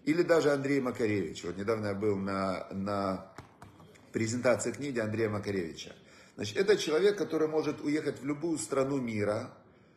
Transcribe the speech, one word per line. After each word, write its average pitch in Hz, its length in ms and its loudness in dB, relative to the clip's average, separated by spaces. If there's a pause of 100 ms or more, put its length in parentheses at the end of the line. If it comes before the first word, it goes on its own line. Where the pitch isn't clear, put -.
Или 165 180 4
даже 151 300 6
Андрей 139 280 2
Макаревич. 107 640 0
Вот 87 120 -6
недавно 107 300 -2
я 101 80 -2
был 101 220 0
на, 98 560 -2
на 98 600 -2 (800)
презентации 120 600 0
книги 135 260 -6
Андрея 110 320 0
Макаревича. 98 640 -6 (420)
Значит, 107 220 -6
это 196 180 6
человек, 175 400 2
который 156 320 0
может 156 320 0
уехать 147 400 -2
в 135 60 -8
любую 147 320 -2
страну 135 400 0
мира. 110 520 -2 (460)